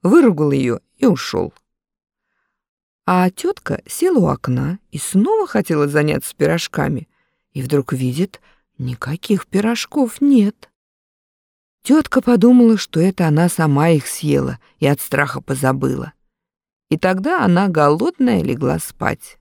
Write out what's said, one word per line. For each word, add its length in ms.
выругал 480
её 280
и 80
ушёл. 480
А 240
тётка 560
села 320
у 80
окна 500
и 80
снова 480
хотела 400
заняться 480
пирожками, 720
и 100
вдруг 300
видит, 480
никаких 680
пирожков 760
нет. 480
Тётка 380
подумала, 560
что 240
это 260
она 220
сама 400
их 180
съела 520
и 80
от 140
страха 400
позабыла. 720
И 80
тогда 460
она, 240
голодная, 720
легла 380
спать. 600